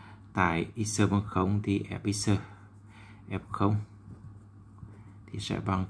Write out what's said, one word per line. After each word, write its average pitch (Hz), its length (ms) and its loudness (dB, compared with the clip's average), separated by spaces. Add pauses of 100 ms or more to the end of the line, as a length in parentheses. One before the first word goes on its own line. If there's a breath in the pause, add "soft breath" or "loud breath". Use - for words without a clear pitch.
(320 loud breath)
tại 85 440 2
x 107 220 -2
sơ 104 80 8
bằng 101 200 4
không 98 360 2
thì 101 260 2
f 101 240 -2
x 101 40 0 (100)
sơ 101 100 6 (920 loud breath)
f 98 200 -4
không 101 280 4 (1500 loud breath)
thì - 120 -8
sẽ - 220 -2
bằng 95 300 2